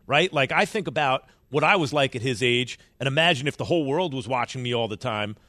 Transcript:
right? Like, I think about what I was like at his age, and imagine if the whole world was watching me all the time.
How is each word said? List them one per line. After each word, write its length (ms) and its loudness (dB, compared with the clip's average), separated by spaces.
right? 260 2
Like, 200 2
I 120 4
think 240 -4
about 360 0
what 140 0
I 120 4
was 160 0
like 240 0
at 60 -6
his 200 -2
age, 360 0
and 80 -6
imagine 400 2
if 100 -4
the 80 -6
whole 200 0
world 300 0
was 120 -6
watching 360 -4
me 120 -2
all 140 0
the 80 -6
time. 400 -4